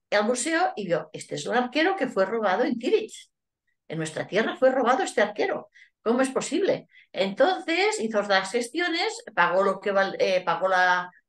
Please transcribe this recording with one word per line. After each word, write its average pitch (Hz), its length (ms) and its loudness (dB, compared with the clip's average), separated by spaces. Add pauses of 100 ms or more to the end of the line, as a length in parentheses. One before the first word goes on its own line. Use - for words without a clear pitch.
(100)
al 208 140 2
museo 320 520 0
y 202 100 -6
vio, 156 260 -2
"Este 147 220 -12
es 147 120 -6
el 196 60 -4
arquero 285 440 0
que 269 120 -2
fue 190 160 0
robado 208 400 0
en 302 140 -2
Tirich. - 500 -2 (600)
En 156 100 -6
nuestra 151 280 -6
tierra 262 300 0
fue 262 140 6
robado 254 320 2
este - 180 -2
arquero. - 480 -2 (340)
¿Cómo 247 200 2
es 269 80 0
posible?". 294 580 -2 (240)
Entonces 349 880 0
hizo 220 220 -2
las 190 280 0
gestiones, 339 720 -4 (120)
pagó 175 280 2
lo 190 180 0
que 208 100 -4
val-, 196 280 0
eh, 185 260 2
pagó 175 240 0
la, 180 420 2 (180)